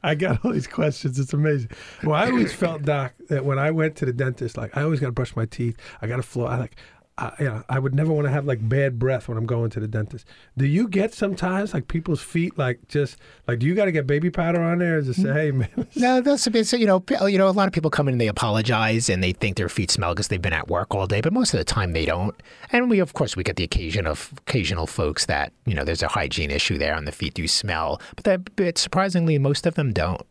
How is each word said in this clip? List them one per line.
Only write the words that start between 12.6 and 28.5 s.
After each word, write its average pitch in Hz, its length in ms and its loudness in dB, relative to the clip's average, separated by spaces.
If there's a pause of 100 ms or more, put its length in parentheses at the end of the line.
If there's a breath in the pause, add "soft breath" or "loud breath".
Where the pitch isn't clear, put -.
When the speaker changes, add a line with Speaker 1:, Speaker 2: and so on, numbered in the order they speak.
Speaker 1:
just, 143 300 -2 (280 loud breath)
like, 123 120 -2
do 123 80 0
you 170 80 2
gotta 196 180 2
get 147 140 0
baby 151 240 2
powder 170 320 0
on 170 160 2
there 170 180 2
and 147 100 0
just 127 140 0
say, 160 100 2
"Hey, 151 200 2
man"? 131 180 0 (240)
<laughs> - 20 -20
Speaker 2:
No, 247 280 4
that's 285 240 2
a 233 40 2
bit, 220 160 4
so, - 120 0
you 226 80 4
know, 190 140 6
p-, - 140 0 (160)
you 196 60 4
know, 190 120 6
a - 20 6
lot 196 180 4
of - 60 -4
people 156 160 2
come 143 180 2
in 131 60 2
and 120 60 2
they 113 80 4
apologize 110 840 2
and 92 120 2
they 92 100 2
think 98 260 -2
their 90 100 0
feet - 220 -2
smell 87 240 0
'cause - 140 -2
they've 92 120 -2
been 85 140 0
at 80 140 -2
work 90 260 -2
all 95 120 0
day, 101 140 0
but 165 140 0
most 247 180 2
of 113 60 0
the 78 60 0
time 92 280 -2
they 80 140 0
don't. 90 280 0 (360 loud breath)
And 247 180 2
we, 220 100 4
of 180 140 0
course, - 240 -2
we 92 80 -4
get - 120 -2
the 87 80 -2
occasion 85 420 -2
of, - 320 -6
occasional 82 480 -2
folks - 400 -2
that, 73 260 -2 (140)
you 104 80 0
know, 69 100 -2
there's 80 180 -2
a 78 60 -2
hygiene 73 420 -2
issue 73 280 0
there 76 160 0
and 76 120 -4
the 73 60 -6
feet - 220 -6
do 82 120 -4
smell, 80 540 -2 (160 loud breath)
but - 80 -16
that, 185 320 0